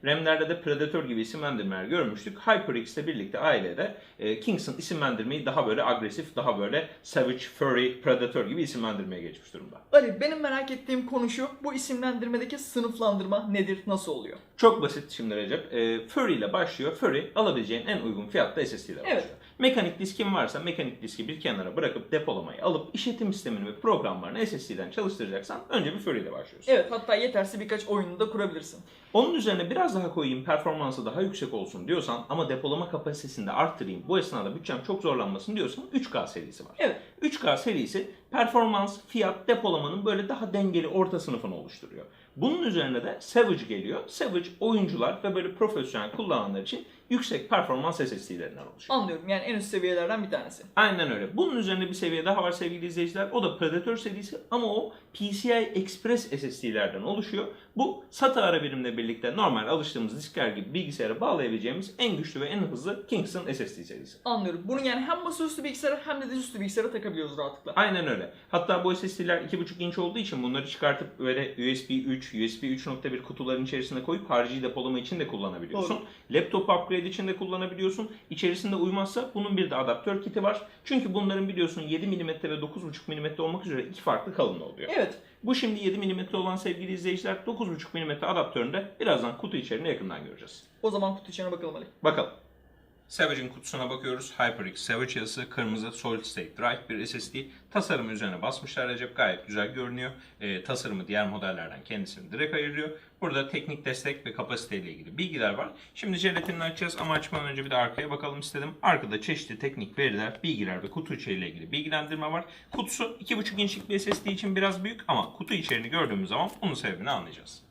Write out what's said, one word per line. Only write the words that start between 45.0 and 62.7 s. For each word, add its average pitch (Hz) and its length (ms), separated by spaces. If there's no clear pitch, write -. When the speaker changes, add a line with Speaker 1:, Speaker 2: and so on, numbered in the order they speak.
Speaker 1:
ve 190 120
böyle 185 200
profesyonel - 560
kullananlar 107 500
için - 240
yüksek 240 400
performans 156 480
S 131 100
S 98 280
D'lerinden 73 300
oluşuyor. - 340
Speaker 2:
Anlıyorum, 175 300
yani 190 140
en 226 120
üst 196 120
seviyelerden 185 560
bir 190 60
tanesi. - 340
Speaker 1:
Aynen 185 360
öyle. 104 260
Bunun 330 200
üzerine 190 300
bir 185 60
seviye 165 320
daha 196 180
var 175 80
sevgili 170 340
izleyiciler. 175 460
O 233 120
da - 140
Predator 175 400
serisi 202 400
ama 240 160
o 208 260
P 202 180
C 233 300
I 208 180
Express 226 500
S 135 220
S 113 220
D'lerden 98 280
oluşuyor. 202 460
Bu 262 340
sata 262 320
ara 170 220
birimle 127 340
birlikte 117 380
normal 131 320
alıştığımız 127 500
diskler 123 320
gibi 101 240
bilgisayara 139 480
bağlayabileceğimiz 139 800
en 220 180
güçlü 147 240
ve 143 40
en 190 140
hızlı 156 480